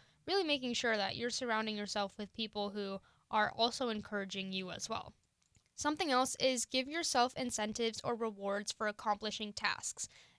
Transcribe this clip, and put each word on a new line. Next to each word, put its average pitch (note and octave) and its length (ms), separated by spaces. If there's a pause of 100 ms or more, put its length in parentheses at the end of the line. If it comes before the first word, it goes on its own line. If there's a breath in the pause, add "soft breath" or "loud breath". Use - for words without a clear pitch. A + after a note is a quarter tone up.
(260 soft breath)
really F#4+ 160
making C4 320
sure A3+ 220
that G3 180
you're A#3+ 160
surrounding A3 460
yourself G#3 420
with G#3 160
people G#3 360
who G3 300 (300 soft breath)
are G#3+ 260
also A#3 340
encouraging G3 640
you F#3 200
as - 160
well. - 260 (640)
Something D4+ 340
else B3+ 300
is B3+ 260
give B3+ 220
yourself D4 480
incentives A3+ 640
or A#3+ 140
rewards G3+ 560
for G#3+ 160
accomplishing G#3 640
tasks. - 560 (300 loud breath)